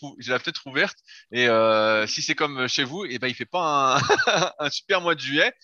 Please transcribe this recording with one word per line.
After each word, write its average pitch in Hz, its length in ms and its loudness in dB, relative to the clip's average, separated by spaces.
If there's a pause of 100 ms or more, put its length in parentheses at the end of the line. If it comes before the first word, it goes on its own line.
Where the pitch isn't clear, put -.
ou-, 143 160 -14
j'ai 120 120 -10
la 127 80 2
fenêtre - 280 -8
ouverte. 175 320 -2 (320)
Et, 120 180 2
euh, 110 580 4
si 156 140 -6
c'est 147 140 -2
comme 135 340 -2
chez 143 160 0
vous, 170 220 -8
eh 123 120 -8
ben, 127 100 -4
il 123 60 -4
fait 120 120 -10
pas 143 500 2
un, 139 40 2 (580)
<laughs> 147 80 -6
un - 20 -4
super 190 320 -2
mois 170 140 0
de 143 60 -4
juillet. 147 300 0 (140)